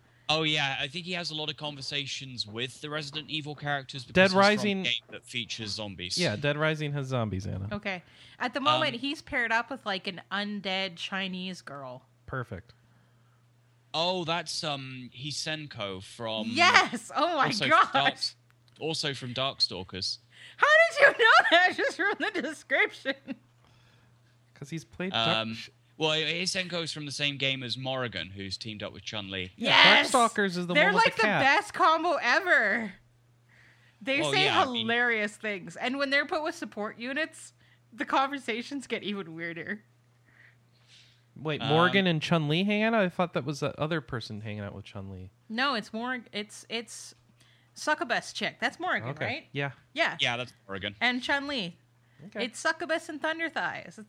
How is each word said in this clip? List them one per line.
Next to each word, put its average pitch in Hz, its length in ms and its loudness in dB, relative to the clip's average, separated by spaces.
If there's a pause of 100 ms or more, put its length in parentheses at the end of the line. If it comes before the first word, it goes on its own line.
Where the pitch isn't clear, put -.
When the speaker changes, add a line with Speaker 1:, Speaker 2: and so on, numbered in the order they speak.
(320)
Speaker 1:
Oh, 160 120 2
yeah, 147 360 0
I 143 80 -2
think 165 180 -10
he 180 80 -6
has 170 180 -6
a 156 40 -8
lot 151 140 -6
of 151 80 -8
conversations 139 880 -8
with 117 360 -6
the 151 100 -8
Resident 147 400 -8
Evil 151 240 -6
characters 139 480 -6
because 113 100 -18
Speaker 2:
Dead 185 120 10
Speaker 1:
he's 190 80 6
from 190 60 6
Speaker 2:
Rising 202 420 6
Speaker 1:
a - 20 -4
game 120 100 0 (160)
that - 160 -14
features 110 460 -6
zombies. 95 480 -6
Speaker 2:
Yeah, 135 160 0
Dead 147 200 0
Rising 151 380 0
has 139 140 -4
zombies, 107 400 -2
Anna. 95 240 -4
Speaker 3:
Okay. 196 320 -6 (340)
At 247 160 -4
the 277 80 -2
moment, 294 320 2
Speaker 1:
Um, 233 60 -6
Speaker 3:
he's 277 240 -6
paired 240 280 -2
up 233 200 0
with, 247 160 -10
like, 190 180 -4
an 190 160 -8 (100)
undead 190 680 -4
Chinese 185 640 -6
girl. 135 420 -12 (240)
Speaker 2:
Perfect. 120 460 -8 (1160)
Speaker 1:
Oh, 175 320 0
that's, 165 400 -4
um, 131 540 -8
Hisenko 131 840 -8
from 110 480 -6
Speaker 3:
Yes! 349 640 4
Oh 330 220 2
my - 80 4
Speaker 1:
also 220 220 -2
from - 40 2
Speaker 3:
gosh! 349 200 6
Speaker 1:
Dark, - 240 2 (640)
also 147 360 -2
from 123 180 -8
Darkstalkers. 98 840 -2 (380)
Speaker 3:
How 539 100 6 (240)
did 587 80 -4 (180)
you 466 80 6
know 466 80 10 (160)
that 349 240 6
<laughs> - 20 -6
just 440 220 -2
from 392 220 2
the 370 200 -4
description? 277 760 -2 (1400)
Speaker 2:
'Cause - 160 -16
he's 160 160 -8
played 185 260 -8
Speaker 1:
Um, 113 420 0
Speaker 2:
Dark- - 160 -12 (280)
Speaker 1:
well, 156 140 2
Hisenko 170 720 -2
is 147 100 -6
from 151 140 -8
the 131 40 -8
same 143 260 -2
game 135 260 -2
as 117 160 -6
Morrigan, 120 500 -4
who's 98 280 -8
teamed 107 260 -10
up 92 100 -8
with 104 100 -16
Chun-Li. 95 540 -6
Speaker 2:
Yeah, 262 120 -2
Speaker 3:
Yes! 285 420 8
Speaker 2:
Darkstalkers 220 440 4
is 180 120 -4
the 180 80 0
Speaker 3:
They're 311 120 6
Speaker 2:
one 403 80 4
with 453 100 6
Speaker 3:
like - 100 2
Speaker 2:
the 453 80 0
cat. 311 160 4
Speaker 3:
the - 60 4
best 302 280 2
combo 330 480 4
ever. 240 720 2 (1080)
They 269 200 0
Speaker 1:
Well, 294 100 2
Speaker 3:
say 381 140 4
Speaker 1:
yeah, 370 160 4
I - 40 6
mean 240 160 -2
Speaker 3:
hilarious 226 540 2
things. 185 400 -8
And 247 220 -4
when 277 140 0
they're 285 160 2
put 320 160 -2
with 330 120 -2
support 214 440 -8
units, 277 540 -6 (380)
the 240 140 -6
conversations 262 800 -2
get 220 160 -4
even 185 320 -6
weirder. 170 500 -8 (1500)
Speaker 2:
Wait, 143 260 -4
Speaker 1:
Um, 127 80 0
Speaker 2:
Morgan 180 360 6
and 160 160 2
Chun-Li 165 440 2
hang 208 180 2
out? 226 100 2
I 202 140 4
thought 170 260 -2
that 143 120 -2
was 143 160 -4
that 147 180 -2
other 156 220 -2
person 107 400 -8
hanging 107 180 -8
out 101 160 -8
with 98 80 -14
Chun-Li. 95 480 -12 (160)
Speaker 3:
No, 254 280 -2
it's 214 180 -6
Mor-, 240 260 -6 (140)
it's, 208 360 -10
it's - 460 -10 (600)
Succubus 302 580 -2
chick. 160 260 -4
That's 254 180 -4
Morrigan, 247 340 -4
Speaker 2:
Okay. 131 140 -6
Speaker 3:
right? 277 280 -6
Speaker 2:
Yeah. 139 180 -2 (220)
Speaker 3:
Yeah. 262 260 0
Speaker 1:
Yeah, 123 160 2
that's 120 160 -6 (160)
Morrigan. 98 320 -6
Speaker 3:
And 247 240 0
Chun-Li. 277 540 -2 (480)
Speaker 2:
Okay. 214 180 -6
Speaker 3:
It's 247 160 -8
Succubus 330 480 -2
and 311 140 -10
Thunder 330 260 -2
Thighs. - 500 -6 (120)